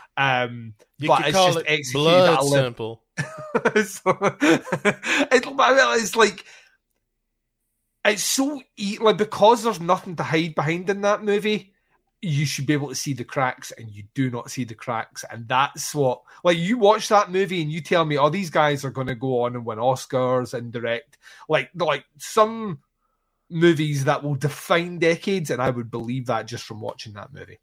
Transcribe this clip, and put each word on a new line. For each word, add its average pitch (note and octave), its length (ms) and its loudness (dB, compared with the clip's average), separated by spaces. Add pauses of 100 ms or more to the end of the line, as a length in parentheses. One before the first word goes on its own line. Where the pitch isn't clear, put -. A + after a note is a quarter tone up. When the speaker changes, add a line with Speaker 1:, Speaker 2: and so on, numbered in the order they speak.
(160)
Speaker 1:
Um, B2 580 -2 (240)
Speaker 2:
You C#3 100 -6
Speaker 1:
but D3 100 4
Speaker 2:
could C#3+ 80 -2
Speaker 1:
it's D#3 100 0
Speaker 2:
call F#3+ 160 6
Speaker 1:
just E3 60 0
Speaker 2:
it D#3+ 100 -4
Speaker 1:
executed C#3+ 340 -2
Speaker 2:
Blood E3+ 300 6
Speaker 1:
at D3+ 80 4
a - 20 2
level C#3 220 2
Speaker 2:
Simple. A#2 380 -6 (140)
Speaker 1:
<laughs> G#3+ 680 -2
So, - 320 -2 (240)
it, C4 1000 2 (580)
it's G3+ 140 -6
like, G#3 280 2 (1600)
it's G#3 200 0
so C#4 360 -2 (160)
e-, G#3 240 -6
like, G#3+ 160 6
because G#3 460 4
there's G#3+ 180 -2
nothing F3 360 -2
to D#3+ 80 -4
hide D#3+ 320 0
behind E3+ 340 -2
in G3 120 -2
that G3+ 200 0
movie, G#3 500 -2 (500)
you D3+ 240 0
should C3+ 200 -6
be D3+ 60 0
able C#3+ 160 0
to C3 60 -12
see - 200 -6
the A#2 100 -8
cracks, - 480 -4
and A#2 180 -16
you G#2 140 -18 (100)
do C3 160 0
not A#2+ 200 -10
see B2+ 140 -6
the A2 100 -12
cracks. - 560 -8
And A2+ 180 -14
that's C3+ 460 0
what, C3 280 0 (220)
like, F3 140 4
you G3 200 -2
watch G#3+ 300 4
that G3+ 220 4
movie F#3 320 0
and D3+ 80 -2
you E3 100 -6
tell E3+ 240 2
me, D3 140 0
"Oh, D3 120 4
these F3+ 200 -4
guys D3 340 2
are C3 60 -6
gonna C3 240 -6
go B2 280 -2
on B2 120 -2
and A#2+ 120 -8
win A2 120 -6
Oscars B2+ 760 -2
and A#2+ 180 -10
direct," A#2 460 -6 (300)
like, C#3 260 0
like, D#3 300 -2 (140)
some A3 640 0 (680)
movies D#3 540 2
that C#3+ 180 0
will C#3+ 120 -2
define E3+ 640 -2
decades, E3 520 0
and B2 120 -2
I C3 80 2
would A#2+ 200 -6
believe A#2 360 -6
that A2+ 200 -2
just A2+ 180 -10
from G#2+ 160 -14
watching A2 340 -12
that G2+ 180 -16
movie. F#2 300 -18